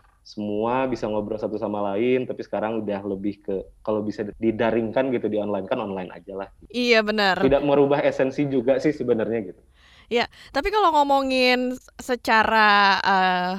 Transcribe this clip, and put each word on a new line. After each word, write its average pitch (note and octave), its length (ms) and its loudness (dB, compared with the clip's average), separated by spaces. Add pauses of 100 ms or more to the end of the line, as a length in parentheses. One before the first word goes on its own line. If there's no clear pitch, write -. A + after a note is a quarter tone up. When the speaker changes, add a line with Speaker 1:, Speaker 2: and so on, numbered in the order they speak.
(260)
Speaker 1:
semua G#2+ 580 -2
bisa B2 240 -4
ngobrol G#2+ 320 -4
satu G#2+ 160 -4
sama G#2 240 -6 (140)
lain, B2 340 0
tapi G#2 160 -10
sekarang A2 400 -4
udah G2+ 220 -4
lebih G2 340 -6
ke, F#2+ 240 -6 (160)
kalau G#2+ 240 -4
bisa G#2 220 -6 (100)
didaringkan A2+ 800 0
gitu, A2 160 -4
di G#2+ 100 -2
online G#2 240 -4
kan B2 160 -4
online F#2+ 320 -8
aja F2 240 -16
lah. G2 120 -12 (200)
Speaker 2:
Iya, A#3+ 320 2
benar. G#3 400 2
Speaker 1:
Tidak C#3 240 4
merubah C#3+ 400 4
esensi C3+ 400 0
juga C3+ 380 0
sih D#3 100 2
sebenarnya A2+ 480 -2 (140)
gitu. - 80 -20 (460)
Speaker 2:
Iya, A#3 160 0 (280)
tapi D4 200 -2
kalau G#4 200 2
ngomongin C4 840 2
s-, - 120 -20 (120)
secara, G#3+ 1040 4
eh, F#3 540 2